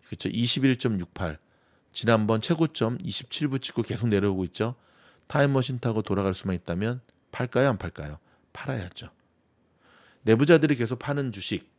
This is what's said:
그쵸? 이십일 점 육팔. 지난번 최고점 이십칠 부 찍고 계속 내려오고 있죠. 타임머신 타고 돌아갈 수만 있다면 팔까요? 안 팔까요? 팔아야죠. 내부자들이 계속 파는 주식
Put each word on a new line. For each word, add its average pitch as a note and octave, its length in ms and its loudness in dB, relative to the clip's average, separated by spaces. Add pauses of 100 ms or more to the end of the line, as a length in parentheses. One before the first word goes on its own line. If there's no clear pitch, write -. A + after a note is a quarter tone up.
그쵸? A#2+ 220 -6
이십일 B2 480 2
점 A2 220 0
육팔. E2+ 400 -6 (520)
지난번 A2 500 2
최고점 D3+ 600 0
이십칠 - 460 -6
부 C3 120 -2
찍고 - 220 -4
계속 A2 260 -2
내려오고 G2 380 2
있죠. A2 300 -4 (520)
타임머신 C3+ 520 2
타고 A2 240 -2
돌아갈 G2 300 0
수만 F#2 220 -4
있다면 G#2 460 -4 (300)
팔까요? B2+ 380 2
안 A#2+ 80 0
팔까요? D2+ 420 -10 (340)
팔아야죠. A#2+ 560 -8 (1120)
내부자들이 C#3+ 540 6
계속 A#2+ 240 -2
파는 C#3+ 320 -4
주식 - 480 -6